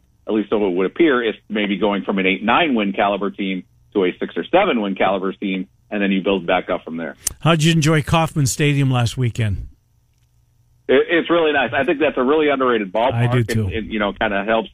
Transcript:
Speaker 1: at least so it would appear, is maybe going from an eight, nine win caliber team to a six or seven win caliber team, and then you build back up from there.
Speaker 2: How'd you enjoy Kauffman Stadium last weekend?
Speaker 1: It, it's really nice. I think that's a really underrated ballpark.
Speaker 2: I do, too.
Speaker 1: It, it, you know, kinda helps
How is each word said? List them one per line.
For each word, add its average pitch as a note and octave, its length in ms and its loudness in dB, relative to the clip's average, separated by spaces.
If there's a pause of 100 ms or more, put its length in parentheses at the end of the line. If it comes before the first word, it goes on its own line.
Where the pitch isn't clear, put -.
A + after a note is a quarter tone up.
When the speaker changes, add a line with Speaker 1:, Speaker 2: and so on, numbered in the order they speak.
(260)
Speaker 1:
at G2+ 60 -4
least G#2+ 180 0
so G#2 160 0
it F#2 80 0
would F#2 120 0
appear, C3 360 2
is G#2+ 120 -2 (160)
maybe G#2 260 -2
going G2+ 280 0
from G2+ 140 -2
an F#2 80 0
eight, F#2+ 160 0
nine C3+ 320 2
win G2+ 200 0
caliber G2+ 360 0
team F#2+ 340 -6 (280)
to G2 120 2
a F2+ 140 0
six F#2 180 -8
or E2+ 100 -4
seven E3+ 340 2
win G2 140 -2
caliber F#2+ 380 0
team, F#2+ 360 -6 (220)
and G#2 120 -4
then G2 100 0
you F#2+ 100 0
build F#2+ 240 -2
back F#2 240 -2
up F2 140 -4
from E2 120 -10
there. D#2+ 200 -10 (240)
Speaker 2:
How'd D#3 220 2
you E3 100 4
enjoy D#3+ 300 2
Kauffman D#3+ 440 0
Stadium C#3 440 0
last A#2+ 280 0
weekend? A2 500 -2 (1200)
Speaker 1:
It, C#3 200 4
it's D#3+ 220 0
really D#3+ 220 2
nice. B2+ 200 0
I C#3+ 120 0
think C#3+ 160 0
that's C#3+ 160 2
a C3 60 0
really D3 260 2
underrated B2 440 0
ballpark. A#2 360 2
Speaker 2:
I A#2 40 0
do, B2 120 2
too. A2 240 -2
Speaker 1:
It, F#2 60 -6
it, A2 100 -4
you A2 140 -6
know, G2+ 140 -2
kinda G2+ 320 -2
helps A2+ 300 0